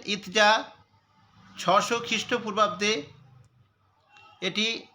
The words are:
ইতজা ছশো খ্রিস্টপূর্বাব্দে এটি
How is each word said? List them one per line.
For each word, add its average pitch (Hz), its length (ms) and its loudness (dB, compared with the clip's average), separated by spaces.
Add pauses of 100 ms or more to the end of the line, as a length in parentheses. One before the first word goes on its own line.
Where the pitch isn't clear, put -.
ইতজা 208 580 2 (960)
ছশো 202 400 2
খ্রিস্টপূর্বাব্দে 214 1040 -2 (1400)
এটি 208 540 -4